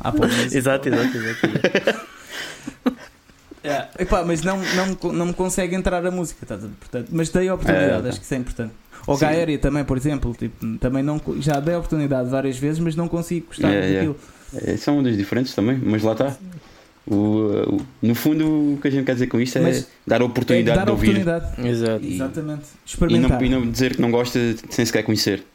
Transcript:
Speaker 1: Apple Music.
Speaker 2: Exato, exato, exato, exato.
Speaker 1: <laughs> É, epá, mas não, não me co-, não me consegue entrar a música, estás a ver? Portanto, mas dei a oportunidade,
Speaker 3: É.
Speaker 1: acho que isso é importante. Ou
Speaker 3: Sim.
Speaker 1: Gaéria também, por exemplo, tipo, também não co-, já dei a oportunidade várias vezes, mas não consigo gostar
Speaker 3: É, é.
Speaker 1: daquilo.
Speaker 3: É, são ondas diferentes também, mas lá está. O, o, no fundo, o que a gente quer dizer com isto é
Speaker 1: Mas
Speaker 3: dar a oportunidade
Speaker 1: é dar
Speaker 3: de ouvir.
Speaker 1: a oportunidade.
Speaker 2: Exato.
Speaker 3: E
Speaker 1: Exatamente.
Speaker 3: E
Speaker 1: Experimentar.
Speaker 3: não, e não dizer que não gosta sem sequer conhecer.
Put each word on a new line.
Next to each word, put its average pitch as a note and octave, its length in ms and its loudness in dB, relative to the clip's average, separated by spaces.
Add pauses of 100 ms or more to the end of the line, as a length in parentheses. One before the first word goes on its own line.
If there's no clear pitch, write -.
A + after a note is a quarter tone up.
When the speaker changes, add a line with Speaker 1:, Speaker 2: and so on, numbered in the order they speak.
Speaker 1:
Apple - 280 0
Music. A#2+ 280 0
Speaker 2:
Exato, C3+ 320 0
exato, B2 280 2
exato, A2+ 300 -4
exato. - 640 0
Speaker 1:
<laughs> - 0 - (1500)
É, C#3+ 220 -2 (140)
epá, F3+ 240 2
mas E3+ 180 0
não, F#3+ 160 0 (160)
não F#3 140 0
me F#3 80 -4
co-, F3 160 -4
não E3+ 140 0
me F3 60 -2
consegue F#3 440 -2
entrar F3+ 280 0
a F#3 60 0
música, F3 340 -6
estás G#2 200 -10
a - 20 -10
ver? G#2+ 140 -12
Portanto, - 320 -8
mas D#3+ 160 0
dei F#3 200 2
a F#3 60 0
oportunidade, F#2 520 2
Speaker 3:
É. - 40 -2
Speaker 1:
acho G2 80 -6
que - 60 -16
isso - 100 -6
é - 40 -2
importante. A#2+ 340 -6 (340)
Ou D3 80 2
Speaker 3:
Sim. C#3 60 0
Speaker 1:
Gaéria D#3 360 2
também, C#3+ 280 0
por C3 120 0
exemplo, B2+ 400 -2
tipo, A2+ 420 -6
também B2+ 220 0
não D3 200 -2
co-, C#3+ 200 -6
já C#3+ 200 0
dei E3 140 0
a E3+ 40 0
oportunidade C#3+ 500 -2
várias C3+ 300 -2
vezes, D3+ 220 -2
mas E3 160 -2
não E3+ 100 -2
consigo E3 400 -4
gostar - 240 -2
Speaker 3:
É, G2+ 60 2
é. F#3+ 180 2
Speaker 1:
daquilo. D#3+ 220 0 (480)
Speaker 3:
É, G2 120 0
são D3 220 0
ondas B2 180 2
diferentes A2+ 380 -2
também, A#2+ 260 2
mas G#2 220 0
lá A2 100 4
está. C3 240 0 (720)
O, G#2+ 80 0
o, G#2 720 2 (160)
no A#2 140 4
fundo, D#3 580 2
o C#3 80 -4
que D3 60 2
a - 20 0
gente C3+ 140 0
quer C3+ 80 2
dizer B2 160 2
com A#2 120 2
isto B2+ 180 0
é - 20 4
Speaker 1:
Mas B2+ 260 2 (180)
Speaker 3:
dar A2+ 180 4
a - 20 4
oportunidade A#2 520 4
Speaker 1:
é - 40 4
dar G3 60 2
Speaker 3:
de A2 40 2
ouvir. G#2+ 200 4
Speaker 1:
a G3 100 4
oportunidade. E3 480 -2
Speaker 2:
Exato. A#2 360 0
Speaker 3:
E D3 100 -4
Speaker 1:
Exatamente. D3 480 -6
Speaker 3:
E - 260 -20
Speaker 1:
Experimentar. C3 520 4
Speaker 3:
não, C3 60 2
e - 20 2
não B2+ 220 2
dizer B2 240 2
que - 80 -2
não A#2+ 80 2
gosta A#2+ 300 2 (300)
sem A#2+ 140 2
sequer A2+ 200 2
conhecer. G#2 400 0 (100)